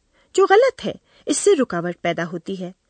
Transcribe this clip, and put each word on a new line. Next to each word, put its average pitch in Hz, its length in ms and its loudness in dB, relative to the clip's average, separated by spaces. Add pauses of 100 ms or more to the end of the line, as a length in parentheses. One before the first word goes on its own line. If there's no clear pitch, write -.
(360)
जो 381 100 4
गलत 466 380 2
है। 190 100 -6 (340)
इससे 392 260 2
रुकावट 175 480 -2
पैदा 170 220 -4
होती 175 320 -10
है। 185 180 -12 (160)